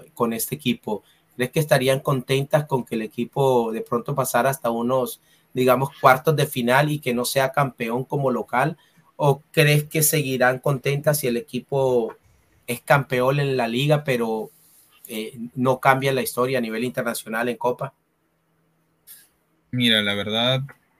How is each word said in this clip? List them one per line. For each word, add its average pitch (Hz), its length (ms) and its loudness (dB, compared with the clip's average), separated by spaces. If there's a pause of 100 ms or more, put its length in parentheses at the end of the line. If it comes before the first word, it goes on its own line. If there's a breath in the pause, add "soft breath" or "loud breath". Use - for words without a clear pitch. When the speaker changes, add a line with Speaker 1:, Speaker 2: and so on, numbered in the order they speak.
(140)
Speaker 1:
con 117 180 0
este 113 220 -6
equipo? 113 480 -4 (340 soft breath)
¿Crees 123 160 -4
que 160 80 -2
estarían 135 400 2
contentas 139 680 0
con 127 180 -4
que - 100 -10
el 113 80 -4
equipo 120 720 0
de 110 100 -6
pronto - 320 -4
pasara 131 360 0
hasta 120 200 -4
unos, 120 500 -2 (320 soft breath)
digamos, 127 380 2 (100)
cuartos 135 360 4
de 143 100 2
final 131 440 2
y 147 100 -2
que 123 140 -2
no 120 100 -2
sea 135 280 0
campeón 123 520 -2
como 151 260 -2
local? 127 460 -2 (400 soft breath)
¿O 143 260 2 (100)
crees 147 320 4
que 160 180 -2
seguirán 131 560 2
contentas 143 600 0
si - 80 -2
el 117 100 0
equipo 123 760 0 (520)
es 120 140 -6
campeón 135 600 2
en 139 160 0
la 117 120 0
liga, 143 360 2
pero, 117 460 -2 (560)
eh, 110 320 -10 (160)
no 127 260 2
cambia 135 320 2
la 127 100 0
historia 127 360 -2
a - 40 -2
nivel 113 220 -4
internacional 117 640 -6
en 117 80 -4
Copa? 127 380 -4 (1800 loud breath)
Speaker 2:
Mira, 117 320 2
la 104 120 0
verdad, 113 480 -2 (360)